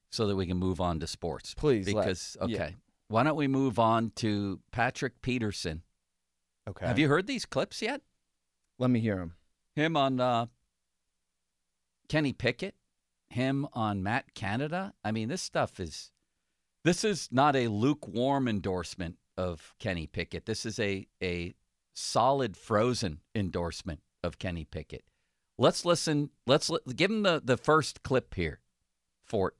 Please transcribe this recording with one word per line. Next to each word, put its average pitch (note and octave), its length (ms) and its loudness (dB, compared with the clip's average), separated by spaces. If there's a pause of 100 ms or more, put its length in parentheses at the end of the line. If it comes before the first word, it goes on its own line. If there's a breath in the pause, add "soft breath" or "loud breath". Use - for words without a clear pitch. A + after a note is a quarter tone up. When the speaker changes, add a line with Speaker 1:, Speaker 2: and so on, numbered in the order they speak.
(120)
Speaker 1:
so A2 160 0
that G2+ 100 2
we F#2+ 80 0
can F2+ 120 -2
move F#2 220 0
on E2+ 220 0
to D#2 60 -6
sports. - 460 -8
Speaker 2:
Please, A2 380 2
let- G#2 140 2
Speaker 1:
Because, F#2+ 320 -4 (100)
Speaker 2:
yeah. A2 160 -2
Speaker 1:
okay. E2 120 -8 (340)
Why A2 140 4
don't D3+ 120 2
we D3 120 0
move C3+ 320 0
on A2+ 380 4
to G2+ 420 0 (120)
Patrick A#2+ 500 -4
Peterson? G#2 600 -4 (880)
Speaker 2:
Okay. F#2 160 -8
Speaker 1:
Have B2 140 2
you D3 100 6
heard F3+ 180 2
these C4 180 -6
clips - 360 -4
yet? B3+ 200 -4 (760)
Speaker 2:
Let B2+ 140 2
me A#2+ 100 4
hear G#2 180 0
'em. E2+ 160 -8 (400)
Speaker 1:
Him D#3+ 220 0
on, C3 240 2
uh, A#2+ 240 2 (1600)
Kenny D3 260 0
Pickett, - 420 -4 (540)
him C3+ 440 -2
on G#2 300 0
Matt A2+ 300 -4
Canada. D3+ 600 -6 (100)
I G#2+ 80 -2
mean, A2 180 -2
this F3+ 120 -6
stuff - 380 -4
is, E2 320 -10 (720)
this F3 200 4
is G#3 280 -2
not C3 240 6
a B2 120 2
lukewarm B2 800 0
endorsement F#2 680 -4 (200)
of F2+ 420 -6
Kenny F2 280 -4
Pickett. - 380 -6
This - 200 -4
is A2+ 140 -6
a, G2+ 280 -2 (140)
a F2 320 -4 (400)
solid B2+ 640 0
frozen G#2+ 640 0 (160)
endorsement E2+ 680 -4 (220)
of E2+ 160 -4
Kenny F2 260 -6
Pickett. - 380 -12 (540)
Let's D3+ 280 4
listen. D#3 440 2 (180)
Let's B2+ 220 4
li-, E3 100 0 (160)
give F#3+ 160 4
him G#3+ 120 0
the, F3+ 200 2
the A#2+ 140 4
first - 440 2
clip - 320 0
here D#2+ 260 -4 (640)
for, G2 360 0